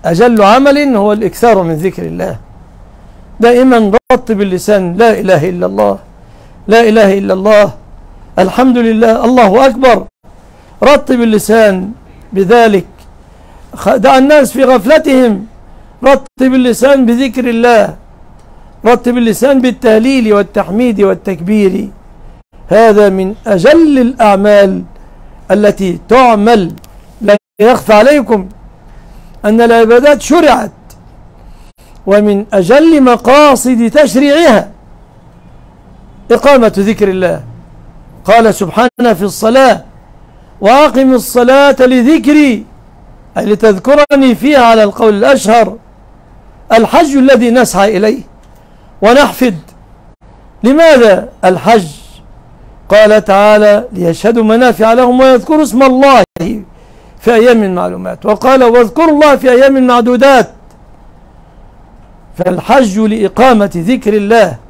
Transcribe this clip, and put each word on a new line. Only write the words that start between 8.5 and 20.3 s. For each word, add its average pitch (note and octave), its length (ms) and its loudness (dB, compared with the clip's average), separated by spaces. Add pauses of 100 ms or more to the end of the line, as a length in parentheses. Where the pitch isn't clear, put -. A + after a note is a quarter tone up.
لله، A3+ 460 0
الله B3 420 2
أكبر. B3 380 0 (800)
رطب C4+ 380 0
اللسان G#3 720 0 (400)
بذلك. G3+ 520 0 (920)
خ-، - 220 -4
دع C4 220 2
الناس C#4 340 2
في C4 120 -2
غفلتهم. B3+ 840 0 (580)
رطب C4+ 200 2 (160)
اللسان C4 680 0
بذكر B3 420 -4
الله. A3+ 480 0 (880)
رطب A#3+ 300 -2
اللسان B3 440 0
بالتهليل A#3 720 0